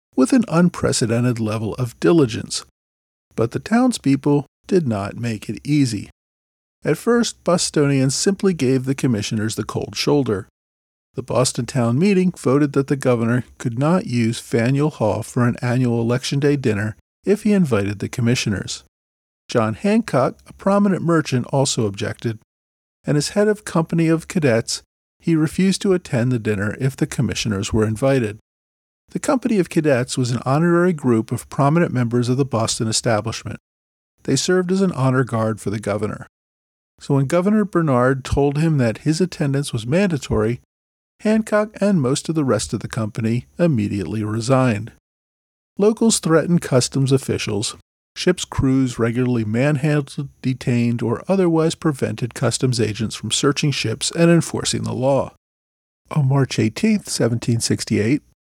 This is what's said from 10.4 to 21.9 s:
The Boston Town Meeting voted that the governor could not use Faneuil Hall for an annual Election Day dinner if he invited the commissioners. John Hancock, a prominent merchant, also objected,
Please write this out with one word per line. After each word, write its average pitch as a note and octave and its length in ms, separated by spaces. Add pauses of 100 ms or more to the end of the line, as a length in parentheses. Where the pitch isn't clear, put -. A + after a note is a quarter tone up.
The - 80
Boston B2 440
Town A#2+ 320
Meeting F#3 380
voted C#3+ 360
that C3+ 160
the D3 80
governor A#2+ 480 (140)
could A#2 200
not D#3+ 280
use A#2 340
Faneuil C3+ 500
Hall G#2+ 320
for A#2+ 240
an A#2+ 160
annual A#2+ 380
Election A#2+ 400
Day C#3+ 160
dinner G#2+ 400 (280)
if G#3 200
he G#3 80
invited G#2+ 480
the G#2+ 80
commissioners. - 720 (680)
John A2 260
Hancock, G3 720
a - 80
prominent G3+ 480
merchant, D3+ 500
also B2+ 340
objected, G#2 520 (680)